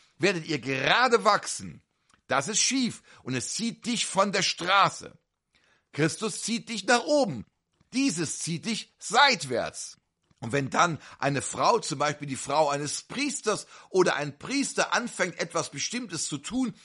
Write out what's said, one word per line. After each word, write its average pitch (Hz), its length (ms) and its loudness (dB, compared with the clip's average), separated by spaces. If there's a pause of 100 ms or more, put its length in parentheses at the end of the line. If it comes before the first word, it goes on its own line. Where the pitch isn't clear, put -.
(180)
werdet 170 300 0
ihr 151 100 0
gerade 165 640 2
wachsen. 190 600 0 (440)
Das 131 200 0
ist 208 140 0
schief 240 420 0 (180)
und 131 140 -4
es - 180 -4
zieht 220 320 -6
dich 240 220 -2
von 196 240 2
der 190 100 0
Straße. 180 720 2 (760)
Christus 160 500 -2
zieht - 280 -6
dich 208 160 -8
nach 240 180 4
oben. 254 420 2 (480)
Dieses 220 460 0
zieht 160 260 -6
dich - 320 -6
seitwärts. 160 1000 2 (420)
Und 113 120 -8
wenn 135 180 0
dann 165 300 2 (180)
eine 139 240 0
Frau, 185 380 2
zum 151 200 -6
Beispiel 147 280 -2
die 131 80 -6
Frau 143 340 2
eines 143 340 -4
Priesters 226 640 -4 (240)
oder 185 260 4
ein 143 220 -6
Priester 240 560 -2
anfängt, 185 460 -2
etwas 165 320 -4
Bestimmtes 175 560 -6
zu 147 100 -6
tun, 240 360 -4 (120)